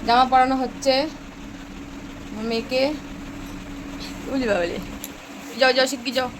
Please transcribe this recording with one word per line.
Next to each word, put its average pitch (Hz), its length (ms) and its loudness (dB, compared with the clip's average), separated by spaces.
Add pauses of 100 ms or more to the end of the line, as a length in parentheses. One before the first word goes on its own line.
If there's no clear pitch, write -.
জামা 247 260 8
পরানো 262 300 8
হচ্ছে 269 320 2 (1300)
আমার 214 220 -6
মেয়েকে। 233 320 2 (1400)
বুঝলি 262 260 0
বাবালি, 175 260 0 (840)
যাও, 262 160 8
যাও, 262 140 6
শিগগির 247 280 -4
যাও। 254 100 0 (120)